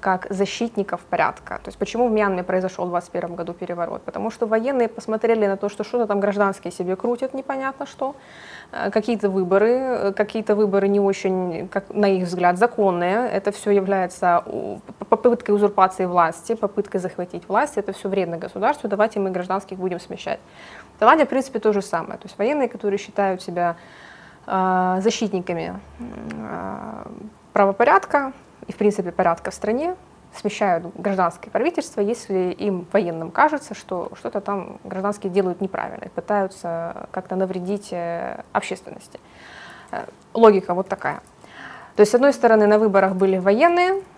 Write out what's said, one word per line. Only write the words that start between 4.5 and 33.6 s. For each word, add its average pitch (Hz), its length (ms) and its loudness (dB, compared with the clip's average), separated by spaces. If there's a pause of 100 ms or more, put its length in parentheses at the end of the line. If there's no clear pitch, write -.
посмотрели 220 580 0
на 196 100 2
то, 202 140 -4
что 220 120 -8
что-то 233 240 -2
там 202 140 0
гражданские 196 520 0
себе 185 220 -2
крутят, 240 380 -4
непонятно 269 540 -6
что, 269 280 -8 (580)
э, - 180 -4
какие-то 214 400 0
выборы, 190 400 4
э, 247 420 0
какие-то 214 440 0
выборы 196 320 2
не 202 120 4
очень, 185 680 0
как, 196 200 -4
на 208 180 2
их 190 200 2
взгляд, 180 320 2
законные. 202 720 2
Это 196 200 -2
все 202 200 -4
является 190 760 2
у-, - 360 -8 (180)
п-, 208 100 -10
попыткой 233 460 2
узурпации 196 500 2
власти, 175 500 0
попыткой 202 460 -4
захватить 180 480 -8
власть. 240 300 0
Это 202 140 -4
все 190 180 -6
вредно 180 260 -2
государству, 202 540 -2
давайте 208 300 0
мы 190 100 0
гражданских 185 480 -4
будем 180 220 -4
смещать. - 380 -8 (580)
В - 20 -20
Таиланде, 285 260 8
в - 40 -6
принципе, 254 320 -2
то 214 120 4
же 196 80 2
самое. 170 380 -6
То - 80 -18
есть - 120 -20
военные, 254 300 0
которые 202 300 -2
считают 190 440 -2
себя, 175 340 -2 (720)
э, 185 540 2
защитниками, 185 720 -2 (260)
м, - 300 -12 (220)
э, - 540 -10 (500)
правопорядка 262 800 4 (340)
и, - 60 -12
в - 40 -12
принципе, 202 340 2
порядка 175 400 0
в - 40 -12
стране, 269 400 -2 (400)
смещают 190 500 0 (120)
гражданское 185 540 -2
правительство, 285 500 -2
если 202 600 -2
им, 185 300 -2
военным, 170 380 0
кажется, - 440 2